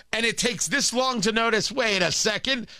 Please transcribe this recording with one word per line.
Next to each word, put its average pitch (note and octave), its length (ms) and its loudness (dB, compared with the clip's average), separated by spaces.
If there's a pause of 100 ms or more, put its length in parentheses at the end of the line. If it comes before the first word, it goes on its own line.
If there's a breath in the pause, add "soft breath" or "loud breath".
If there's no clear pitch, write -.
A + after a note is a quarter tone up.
(140 loud breath)
and A3+ 120 0
it A3+ 120 0
takes A#3 300 -2
this A#3 260 0
long B3+ 280 0
to G#3+ 120 0
notice, A3 380 2
"Wait G#3+ 300 0
a D#3+ 120 2
second, A3 560 -2 (100)